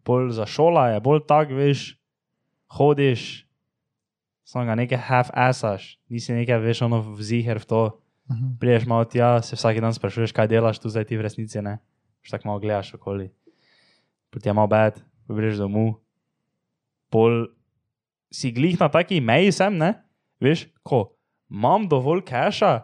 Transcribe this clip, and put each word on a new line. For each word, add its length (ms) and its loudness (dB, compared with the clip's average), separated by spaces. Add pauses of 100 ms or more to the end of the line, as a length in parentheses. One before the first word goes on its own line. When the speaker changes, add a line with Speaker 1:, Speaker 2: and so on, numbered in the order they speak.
Speaker 1:
pol 300 0
za 140 -4
šola 440 2
je 120 0
bolj 240 2
tak, 260 2
veš, 480 -2 (720)
hodiš, 760 0 (960)
samo 220 -8
ga 100 -2
neke 220 -2
half-assaš, 1080 -2
nisi 280 -8
neke, 220 0
veš, 280 0
ono, 200 2
v 180 -12
ziher 380 -2
v 80 -14
to. 160 2 (460)
Speaker 2:
Mhm. 260 -6
Speaker 1:
Prideš 300 2
malo 200 0
tja, 360 2
se 160 -10
vsak 200 0
dan 140 -2
sprašuješ, 400 -4
kaj 160 2
delaš 320 2
tu 80 -10
zdaj 180 -4
ti 120 -6
v 60 -4
resnici, 360 -8
ne? 220 -8 (440)
Veš, 60 -18
tako 160 -10
malo 120 -4
gledaš 360 -4
okoli. 320 -8 (1040)
Pol 60 -12
ti 80 -6
je 60 0
malo 160 2
bad, 260 2 (300)
pol 100 -10
prideš 240 -2
domov. 400 -2 (1120)
Pol 380 2 (840)
si 180 -6
glih 280 0
na 80 2
taki 320 0
meji 320 4
sem, 240 0
ne? 240 0 (420)
Veš, 380 0
ko 320 -2 (400)
imam 340 2
dovolj 380 0
keša 480 0 (140)